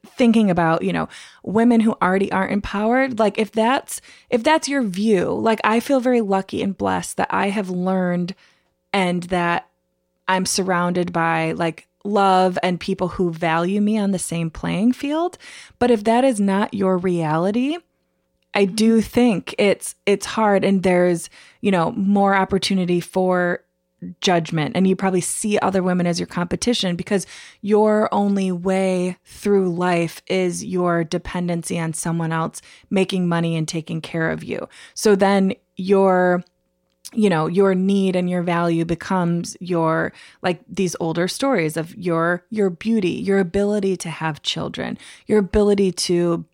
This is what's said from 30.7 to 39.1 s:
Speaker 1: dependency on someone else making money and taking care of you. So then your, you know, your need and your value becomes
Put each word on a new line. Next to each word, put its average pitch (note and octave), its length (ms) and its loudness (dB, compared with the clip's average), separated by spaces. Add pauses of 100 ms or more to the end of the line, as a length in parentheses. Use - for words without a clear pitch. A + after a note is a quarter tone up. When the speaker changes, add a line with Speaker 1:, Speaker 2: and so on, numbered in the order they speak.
Speaker 1:
dependency F3 720 -4
on D#3+ 160 -4
someone E3 380 -4
else E3 280 -4 (300)
making F#3+ 360 0
money E3+ 300 0
and D#3+ 100 -2
taking D#3+ 360 -8
care D#3+ 280 -4
of D#3+ 140 -8
you. - 240 -8 (240)
So G#3 240 2
then F#3+ 380 2 (220)
your, F#3 680 2 (720)
you G#3 160 4
know, D#3 160 2
your F#3+ 280 4
need F#3+ 400 2
and F3+ 140 0
your F3+ 140 -2
value E3+ 420 0
becomes E3+ 760 -2